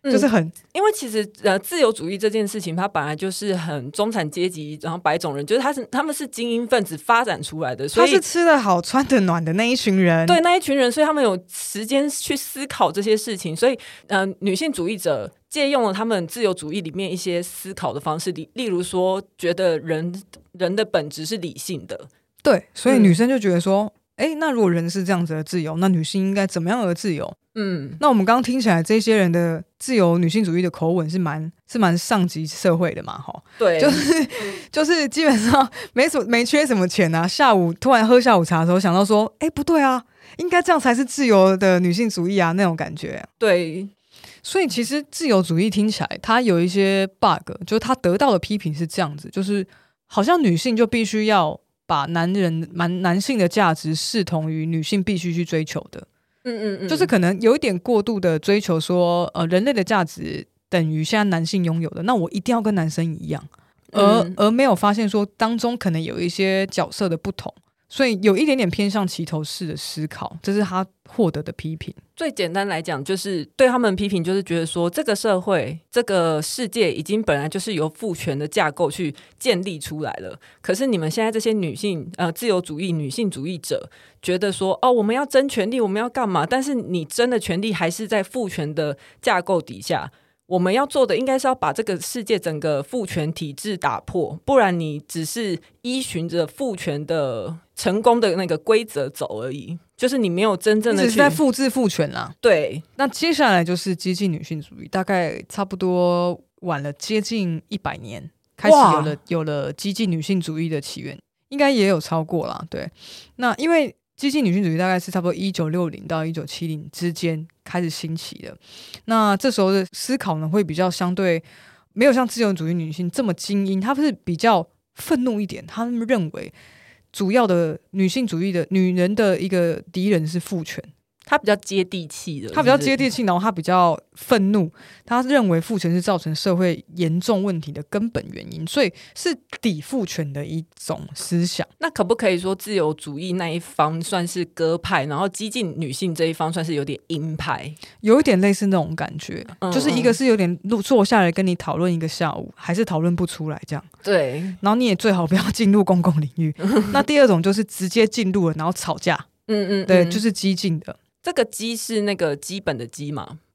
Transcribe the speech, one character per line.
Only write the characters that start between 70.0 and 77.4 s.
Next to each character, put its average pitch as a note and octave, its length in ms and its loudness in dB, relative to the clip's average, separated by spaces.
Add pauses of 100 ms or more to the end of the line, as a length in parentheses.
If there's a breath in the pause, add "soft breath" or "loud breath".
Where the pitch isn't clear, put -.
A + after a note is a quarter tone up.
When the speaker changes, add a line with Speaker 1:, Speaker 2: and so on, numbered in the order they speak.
Speaker 2:
考， - 340 -10
这 G3+ 120 -2
是 G#3 80 0
他 F#3 240 -2 (240)
获 F#3 220 0
得 D3 100 -6
的 D#3 120 -8
批 D#3+ 220 -8
评。 - 180 -12 (240)
Speaker 1:
最 D#4+ 140 -2
简 F3 200 -4
单 G3 160 -2
来 E3+ 140 -2
讲， D#3 220 -6
就 F#3 120 -2
是 F3+ 300 -4 (100)
对 C4 120 6
他 B3 100 2
们 A3 180 2
批 G3 140 -2
评， F#3 140 0
就 F3+ 100 -2
是 G3 80 0
觉 F3+ 180 -2
得 E3 60 -2
说 E3+ 240 -2
这 C#4+ 140 -2
个 A3+ 120 0
社 G3+ 240 0
会、 E3 400 -2 (120)
这 A#3+ 100 2
个 E3+ 400 2
世 A#3+ 260 -4
界 F#3 240 0
已 - 120 -6
经 G#3 180 -2
本 D#3+ 160 0
来 C#3+ 100 -4